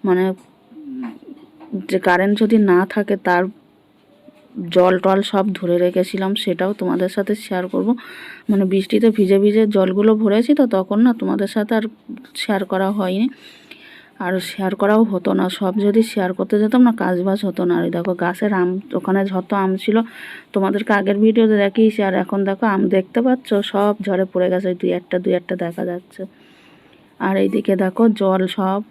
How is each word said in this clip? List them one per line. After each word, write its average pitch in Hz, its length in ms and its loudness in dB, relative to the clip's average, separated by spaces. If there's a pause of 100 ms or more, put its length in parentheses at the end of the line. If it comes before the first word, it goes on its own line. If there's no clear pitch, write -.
মানে 185 180 2 (1700)
যে 190 160 0
কারেন্ট 190 360 4
যদি 220 140 4 (140)
না 180 80 6 (140)
থাকে 202 220 -2 (120)
তার 180 160 2 (1300)
জল 185 200 6 (100)
টল 190 140 4 (140)
সব 196 120 2 (140)
ধরে 175 260 0
রেখেছিলাম, 185 480 -2 (100)
সেটাও 185 380 -2
তোমাদের 180 360 -2
সাথে 202 160 -2 (120)
শেয়ার 185 280 -4
করব। 185 160 -2 (600)
মানে 196 220 2
বৃষ্টিতে 208 440 2
ভিজে 196 280 4
ভিজে 208 180 4 (140)
জলগুলো 190 360 2 (100)
ভরেছি 220 360 2
তো, 277 60 4 (120)
তখন 190 300 -2
না 247 40 6 (100)
তোমাদের 196 340 -2
সাথে 214 240 -2
আর 220 60 -2 (580)
শেয়ার 202 200 -2 (100)
করা 190 160 0 (100)
হয়নি, 190 280 -2 (1000)
আর 180 80 -2 (180)
শেয়ার 190 300 -4
করাও 208 220 4 (100)
হতো 185 260 -2
না। 190 60 2 (140)
সব 190 140 -2 (140)
যদি 214 160 4 (100)
শেয়ার 185 260 -2
করতে 190 240 -2
যেতাম 247 240 4
না, 233 60 4 (100)
কাজবাজ 185 360 0 (100)
হতো 180 200 -4
না। 175 100 2
আর 170 100 -2
এই 170 80 -4
দেখো 175 160 -2 (100)
গাছের 190 380 -2
আম, 180 100 0 (280)
ওখানে 190 220 0 (120)
যত 185 180 -6 (140)
আম 190 60 0 (140)
ছিল 214 120 2 (560)
তোমাদেরকে 202 460 -2
আগের 202 260 0
ভিডিওতে 220 400 4
দেখিয়েছি, 214 440 2
আর 185 140 -2
এখন 196 160 -4 (100)
দেখো 196 160 -4 (100)
আম 190 80 0 (140)
দেখতে 190 300 -2
পাচ্ছ 254 220 0 (240)
সব 208 200 2 (140)
ঝরে 190 260 0
পড়ে 180 200 0
গেছে, 185 180 -2 (100)
দুই 180 180 -2
একটা, 180 200 -6
দুই 185 220 -2
একটা 180 140 -8 (100)
দেখা 170 260 -8
যাচ্ছে। 180 320 -12 (1000)
আর 190 140 -2
এইদিকে 196 400 0
দেখো 190 280 0 (100)
জল 190 340 0
সব 190 320 -2 (100)